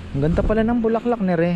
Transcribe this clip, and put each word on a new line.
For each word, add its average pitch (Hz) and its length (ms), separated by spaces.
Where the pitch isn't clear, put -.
ang 139 80
ganda 170 200
pala 220 240
ng 240 160
bulaklak 226 400
ni 180 160
Re. 175 160